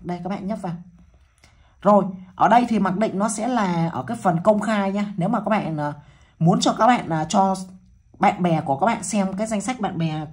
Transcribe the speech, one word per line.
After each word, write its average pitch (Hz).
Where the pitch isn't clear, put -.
Đây, 175
các 180
bạn 202
nhấp 220
vào. 175
Rồi, 202
ở 165
đây 240
thì 220
mặc 185
định 202
nó 220
sẽ 214
là 180
ở 127
cái 226
phần 165
công 208
khai 202
nha. 202
Nếu 170
mà 233
các -
bạn, 160
à, 147
muốn 175
cho 262
các 226
bạn, 247
à, 160
cho 190
bạn 190
bè 160
của 135
các 185
bạn 226
xem 190
cái 214
danh 214
sách 254
bạn 170
bè 156